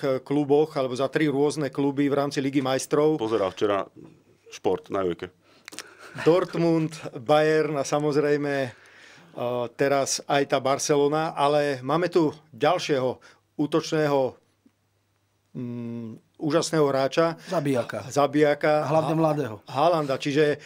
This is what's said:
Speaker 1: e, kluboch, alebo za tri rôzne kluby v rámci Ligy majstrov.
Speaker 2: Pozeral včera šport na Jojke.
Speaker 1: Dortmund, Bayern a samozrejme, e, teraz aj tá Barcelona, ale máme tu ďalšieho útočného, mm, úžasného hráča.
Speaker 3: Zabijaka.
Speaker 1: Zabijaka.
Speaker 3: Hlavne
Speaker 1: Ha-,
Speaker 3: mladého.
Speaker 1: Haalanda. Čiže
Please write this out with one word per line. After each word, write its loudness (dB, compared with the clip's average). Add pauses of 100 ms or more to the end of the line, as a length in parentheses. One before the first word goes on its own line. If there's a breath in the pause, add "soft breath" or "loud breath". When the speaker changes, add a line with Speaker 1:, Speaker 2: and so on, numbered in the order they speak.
Speaker 1:
e, 0
kluboch, 2
alebo -2
za 0
tri 0
rôzne 0
kluby -2
v 0
rámci -2
Ligy 0
majstrov. 0
Speaker 2:
Pozeral 0
včera 0 (640)
šport -4
na -2
Jojke. -4 (960 loud breath)
Speaker 1:
Dortmund, 2 (160)
Bayern 2
a -2
samozrejme, 0 (120)
e, -6 (1080 loud breath)
teraz 0
aj 2
tá 2
Barcelona, 0
ale 2
máme 0
tu 2 (160)
ďalšieho -2 (320 soft breath)
útočného, 0 (1200)
mm, -10 (120)
úžasného 2
hráča. 2 (160)
Speaker 3:
Zabijaka. -2
Speaker 1:
Zabijaka. 2
Speaker 3:
Hlavne 0
Speaker 1:
Ha-, 0
Speaker 3:
mladého. 0 (100)
Speaker 1:
Haalanda. 0
Čiže 0